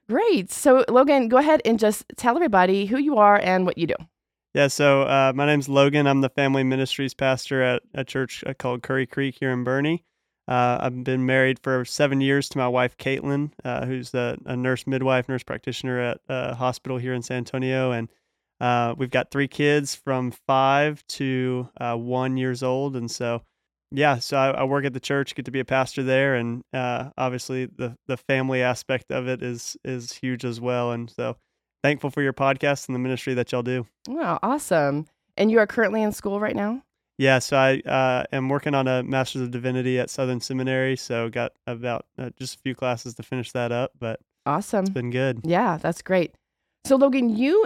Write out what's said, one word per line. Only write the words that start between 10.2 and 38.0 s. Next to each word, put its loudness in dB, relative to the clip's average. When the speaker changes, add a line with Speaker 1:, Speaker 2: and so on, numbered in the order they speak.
Speaker 2:
Uh, 2
I've -4
been 0
married 2
for 0
seven 0
years 2
to -6
my 2
wife, 2
Caitlin, -2
uh, -4
who's -8
a, -2
a -6
nurse -2
midwife, 0
nurse -4
practitioner -6
at -4
a -6
hospital -4
here -4
in -4
San -6
Antonio. -2
And, -4
uh, 0
we've -4
got 0
three -2
kids 0
from -4
five 2
to, -2
uh, -4
one -2
years -2
old. -2
And -6
so, -4
yeah, 2
so -4
I, 2
I -2
work 0
at -2
the -8
church, -4
get -10
to -10
be -4
a -4
pastor 0
there. 2
And, -4
uh, -6
obviously -4
the, -10
the -2
family 0
aspect -2
of -4
it -4
is, -8
is -8
huge -6
as -6
well. -2
And -8
so -8
thankful 0
for -4
your 2
podcast 0
and -4
the -2
ministry -2
that -2
y'all -2
do. -4
Speaker 1:
Wow, -4
awesome. 0
And 2
you 6
are 4
currently 0
in -2
school -6
right -4
now? -4
Speaker 2:
Yeah, 6
so -2
I, 4
uh, 0